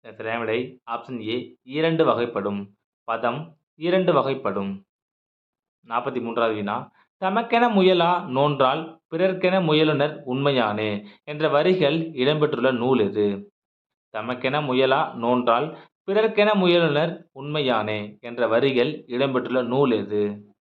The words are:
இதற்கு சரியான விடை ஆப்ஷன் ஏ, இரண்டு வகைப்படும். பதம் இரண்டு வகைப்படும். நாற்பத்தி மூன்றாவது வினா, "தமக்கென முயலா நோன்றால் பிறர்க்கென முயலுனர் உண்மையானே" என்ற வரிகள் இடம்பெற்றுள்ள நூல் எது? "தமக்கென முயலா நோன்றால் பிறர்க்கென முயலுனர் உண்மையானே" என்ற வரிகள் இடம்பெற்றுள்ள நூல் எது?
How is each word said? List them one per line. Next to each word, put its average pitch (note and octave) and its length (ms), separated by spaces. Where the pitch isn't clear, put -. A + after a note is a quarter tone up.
இதற்கு A2 140
சரியான A2 220
விடை A#2 480
ஆப்ஷன் A#2 420
ஏ, B2 340
இரண்டு D#3 420
வகைப்படும். G#2 720
பதம் A#2+ 520
இரண்டு F3 380
வகைப்படும். G2+ 680
நாற்பத்தி A#2+ 360
மூன்றாவது A2+ 320
வினா, G#2+ 360
"தமக்கென A#3 500
முயலா F3+ 580
நோன்றால் C#3 760
பிறர்க்கென F3+ 500
முயலுனர் D#3 600
உண்மையானே" A2+ 840
என்ற D3+ 240
வரிகள் D#3+ 640
இடம்பெற்றுள்ள C3 640
நூல் B2 220
எது? G2+ 540
"தமக்கென B2+ 500
முயலா C3 540
நோன்றால் B2 640
பிறர்க்கென G#3+ 480
முயலுனர் E3+ 800
உண்மையானே" A#2 880
என்ற A#2+ 260
வரிகள் B2 580
இடம்பெற்றுள்ள B2+ 640
நூல் C3 240
எது? G#2 640